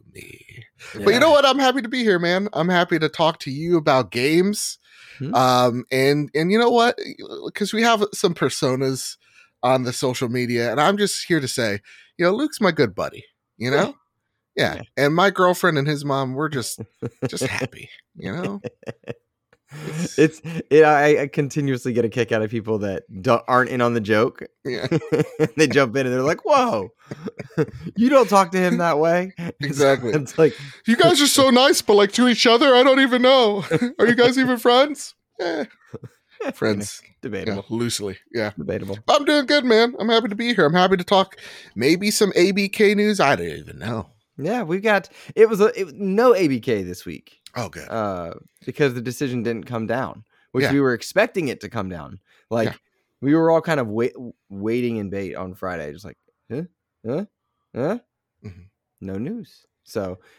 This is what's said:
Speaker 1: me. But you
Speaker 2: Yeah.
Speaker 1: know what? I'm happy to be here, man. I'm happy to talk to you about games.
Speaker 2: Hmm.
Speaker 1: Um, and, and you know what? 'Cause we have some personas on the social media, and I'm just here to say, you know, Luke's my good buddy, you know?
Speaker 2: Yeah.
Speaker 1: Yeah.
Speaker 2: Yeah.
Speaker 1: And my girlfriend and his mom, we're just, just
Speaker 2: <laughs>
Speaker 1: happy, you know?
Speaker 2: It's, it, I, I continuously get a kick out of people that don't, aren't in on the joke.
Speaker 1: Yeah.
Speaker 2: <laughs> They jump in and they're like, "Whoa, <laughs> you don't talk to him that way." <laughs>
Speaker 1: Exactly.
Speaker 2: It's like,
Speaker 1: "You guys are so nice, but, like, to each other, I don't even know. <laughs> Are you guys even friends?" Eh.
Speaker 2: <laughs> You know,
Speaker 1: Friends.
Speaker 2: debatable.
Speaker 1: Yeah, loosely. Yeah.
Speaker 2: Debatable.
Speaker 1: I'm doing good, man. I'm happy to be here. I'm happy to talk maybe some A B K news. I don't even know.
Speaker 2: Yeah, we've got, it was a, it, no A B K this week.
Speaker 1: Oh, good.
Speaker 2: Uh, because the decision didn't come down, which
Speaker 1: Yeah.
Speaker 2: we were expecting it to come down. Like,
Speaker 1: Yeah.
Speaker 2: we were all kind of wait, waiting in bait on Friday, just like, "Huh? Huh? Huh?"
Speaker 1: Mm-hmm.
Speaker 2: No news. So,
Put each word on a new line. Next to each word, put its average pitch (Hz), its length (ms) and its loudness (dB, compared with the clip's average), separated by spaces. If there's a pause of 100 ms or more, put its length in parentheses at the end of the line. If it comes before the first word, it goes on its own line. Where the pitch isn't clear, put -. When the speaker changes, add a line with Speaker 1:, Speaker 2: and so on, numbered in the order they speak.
(140)
Speaker 1:
me. - 480 -20 (320)
But 208 80 -10
you 202 80 4
Speaker 2:
Yeah. 240 80 4
Speaker 1:
know 302 100 6
what? 285 160 6
I'm 269 140 4
happy 262 240 2
to 233 40 -8
be 247 140 -4
here, 214 160 2
man. 180 360 -2
I'm 165 160 0
happy 175 280 2
to 156 100 0
talk 160 340 0
to 139 100 -10
you 165 260 0
about 139 340 2
games. 170 680 0 (400)
Speaker 2:
Hmm. 131 160 -4
Speaker 1:
Um, 123 560 4
and, 143 420 0
and 160 180 0
you 214 60 2
know 240 140 2
what? 240 260 2 (560)
'Cause - 180 -4
we 220 120 0
have 226 200 2 (120)
some 175 180 0
personas 131 840 -4 (440)
on 127 220 2
the 123 100 -4
social 127 340 -4
media, 120 440 -2
and 139 100 -2
I'm 196 160 2
just 202 300 -4
here 165 120 2
to 131 80 -6
say, 107 340 -4 (360)
you 175 80 0
know, 180 80 4
Luke's 294 260 -4
my 190 120 2
good 139 240 0
buddy, - 300 -8 (320)
you 117 120 -6
know? 139 80 0
Speaker 2:
Yeah. 208 140 0 (640)
Speaker 1:
Yeah. 117 180 0
Speaker 2:
Yeah. 87 60 -14 (220)
Speaker 1:
And 143 100 2
my 185 180 2
girlfriend 180 460 0
and 139 80 0
his 143 200 -4
mom, 135 280 -4
we're 147 140 -4
just, 139 320 -8 (480)
just - 160 -6
Speaker 2:
<laughs> - 20 -2
Speaker 1:
happy, - 440 -8 (260)
you - 160 -12
know? 143 300 -8 (1600)
Speaker 2:
It's, 156 240 2 (280)
it, 156 140 8
I, 147 400 4
I 143 40 -6
continuously 139 640 -4
get 117 140 0
a 113 40 -2
kick 113 220 -2
out 110 100 0
of 110 100 -4
people 110 280 -4
that 98 240 -6 (180)
don't, 117 260 0
aren't 123 240 2
in 123 100 -2
on 120 120 2
the 117 60 0
joke. 110 440 0 (200)
Speaker 1:
Yeah. 131 280 -8
Speaker 2:
<laughs> 165 60 0 (600)
They 143 100 6
jump 123 280 2
in 135 100 0
and 123 80 -2
they're 127 80 0
like, 147 240 -2
"Whoa, 254 440 0 (540)
<laughs> - 540 -6
you 233 120 4
don't 262 200 4
talk 190 220 4
to 185 60 -2
him 180 200 2
that 165 220 0
way." 175 380 0
<laughs> 170 240 -10
Speaker 1:
Exactly. 135 520 2
Speaker 2:
It's 147 240 -4
like, 160 160 4 (320)
Speaker 1:
"You 226 100 2
guys 339 260 4
are 294 60 2
so 269 220 4
nice, 262 320 4
but, 214 140 2
like, 202 180 4
to 247 140 4
each 240 180 2
other, 247 300 6
I 247 80 6
don't 269 160 4
even 247 220 2
know. 240 420 4 (180)
<laughs> 247 180 -6
Are 214 80 4
you 233 80 4
guys 247 220 4
even 254 200 2
friends?" 254 580 0 (260)
Eh. 330 280 -4
Speaker 2:
<laughs> - 60 -20 (640)
You 381 60 -6
know, 254 40 -6
Speaker 1:
Friends. 104 500 -4 (200)
Speaker 2:
debatable. 101 480 -8
Speaker 1:
Yeah, 110 60 -6
loosely. 110 420 -6 (160)
Yeah. 107 240 -4
Speaker 2:
Debatable. 98 500 -8
Speaker 1:
I'm 294 160 2
doing 294 220 2
good, 294 180 2
man. 233 340 2
I'm 214 120 -4
happy 226 180 2
to 202 80 -6
be 233 180 -4
here. 185 120 4
I'm 147 80 2
happy 185 240 4
to 180 60 -4
talk 190 340 0 (380)
maybe 175 360 0
some 208 240 2
A 180 160 4
B 196 160 0
K 208 260 2
news. 208 280 0
I 139 160 4
don't 87 100 -6
even 76 320 -12
know. 107 300 -8 (280)
Speaker 2:
Yeah, 202 260 -4
we've 175 200 -4
got, 208 240 0 (260)
it 220 160 6
was 208 120 0
a, 208 60 4 (120)
it, 170 160 -8
no 202 400 2
A 180 140 2
B 131 100 -2
K 110 240 -2
this 90 220 -12
week. - 340 -16 (160)
Speaker 1:
Oh, 113 140 -8
good. 76 200 -18
Speaker 2:
Uh, 95 440 -6 (320)
because 135 280 0
the 123 80 -8
decision 123 420 -6
didn't 113 200 -4
come 113 240 -8
down, 113 380 -6 (260)
which 131 120 0
Speaker 1:
Yeah. 135 100 0
Speaker 2:
we 143 80 2
were 131 120 2
expecting 180 540 -2
it 107 140 -8
to 101 80 -12
come 101 180 -8
down. 87 320 -14 (300)
Like, 113 180 -2
Speaker 1:
Yeah. - 80 -6 (460)
Speaker 2:
we 139 120 2
were 160 160 2
all 165 120 4
kind 160 180 -2
of 120 80 -4
wait, 113 260 -2 (360)
waiting 113 480 -4
in 101 120 -6
bait 98 260 -8
on 92 200 -12
Friday, 82 380 -10
just 90 120 -20
like, - 120 -20 (340)
"Huh? 139 120 -10 (440)
Huh? 151 180 -6 (480)
Huh?" 175 260 -4 (440)
Speaker 1:
Mm-hmm. 92 180 -20 (380)
Speaker 2:
No 95 180 -12
news. 165 480 -12 (200)
So, 92 340 -8 (200)